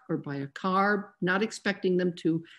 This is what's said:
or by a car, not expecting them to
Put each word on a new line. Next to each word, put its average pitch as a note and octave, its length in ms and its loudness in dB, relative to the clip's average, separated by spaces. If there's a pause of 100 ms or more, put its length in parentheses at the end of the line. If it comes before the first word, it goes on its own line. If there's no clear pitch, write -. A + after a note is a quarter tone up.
or E3 80 0
by C#3+ 200 -6
a C#3 100 -4
car, G3 720 0
not F#3 220 2
expecting G3 560 0
them F3+ 200 2
to E3 240 0 (160)